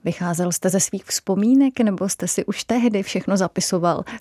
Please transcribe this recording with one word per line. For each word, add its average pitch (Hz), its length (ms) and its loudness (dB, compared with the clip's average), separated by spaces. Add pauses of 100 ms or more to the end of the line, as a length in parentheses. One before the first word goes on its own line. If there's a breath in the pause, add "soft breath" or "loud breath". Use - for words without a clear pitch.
Vycházel 175 480 -2
jste - 180 -2
ze 185 100 2
svých - 240 -4
vzpomínek, 254 760 2
nebo 202 280 0
jste 180 200 -6
si - 160 -2
už - 200 -6
tehdy 226 380 2
všechno 196 340 -2
zapisoval 175 680 0 (160 loud breath)